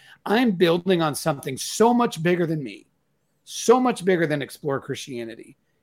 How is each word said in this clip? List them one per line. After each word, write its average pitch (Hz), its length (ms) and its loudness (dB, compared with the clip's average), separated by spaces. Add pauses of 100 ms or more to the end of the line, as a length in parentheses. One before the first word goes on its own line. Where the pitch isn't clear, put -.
(260)
I'm 233 260 2
building 175 500 2
on 147 140 0
something 143 420 -4
so - 360 2
much 233 280 0
bigger 175 240 0
than 156 180 -4
me, 101 240 -14 (560)
so - 360 2
much 240 260 0
bigger 170 220 2
than 147 140 -2
Explore 135 380 -6
Christianity." 117 800 -12 (260)